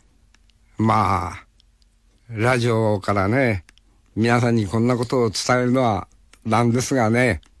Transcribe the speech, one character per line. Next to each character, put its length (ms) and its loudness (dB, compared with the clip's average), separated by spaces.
ま 580 0
あ、 100 -20
ラ 280 0
ジ 140 0
オ 280 0
か 140 -4
ら 140 0
ね、 380 0
皆 260 2
さ 80 0
ん 60 2
に 120 0
こ 120 -2
ん 80 2
な 100 0
こ 80 -2
と 180 0
を 60 0
伝 320 0
え 40 0
る 60 0
の 100 2
は 260 -2
な 200 2
ん 80 2
で 100 0
す 120 -4
が 160 2
ね。 320 0